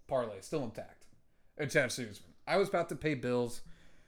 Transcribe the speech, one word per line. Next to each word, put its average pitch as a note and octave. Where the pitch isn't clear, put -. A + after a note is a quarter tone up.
parlay A2+
still D3+
intact. -
Attached C#3
to A#2+
Usman. -
I D#3
was G3
about E3+
to E3
pay D3+
bills, B2